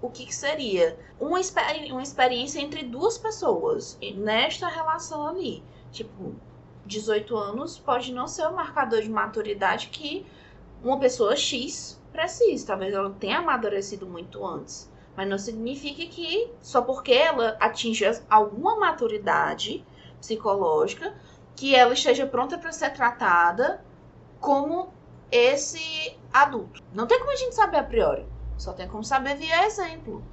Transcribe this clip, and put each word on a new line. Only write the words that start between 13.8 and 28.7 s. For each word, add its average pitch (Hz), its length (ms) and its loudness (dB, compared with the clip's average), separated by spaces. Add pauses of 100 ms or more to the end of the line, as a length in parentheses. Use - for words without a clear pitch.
muito 180 380 -12
antes. 156 440 -10 (260)
Mas 190 120 -4
não 196 100 0
significa 254 720 -8
que, 339 400 -4 (120)
só - 200 2
porque 262 300 0
ela 247 480 6
atinja 220 680 0
alguma 214 500 4
maturidade 202 1040 0 (360)
psicológica, 202 920 0 (400)
que 269 220 2
ela 247 180 10
esteja 233 320 2
pronta 269 320 -2
pra 330 140 -8
ser 294 200 -2
tratada 233 920 2 (560)
como 294 540 0 (360)
esse 311 880 2 (140)
adulto. 262 500 2 (120)
Não 214 120 -2
tem 480 140 6
como 539 120 -4
a 539 40 0
gente 508 180 -4
saber 403 240 4
a 269 60 2
priori. 202 420 0 (320)
Só - 140 -10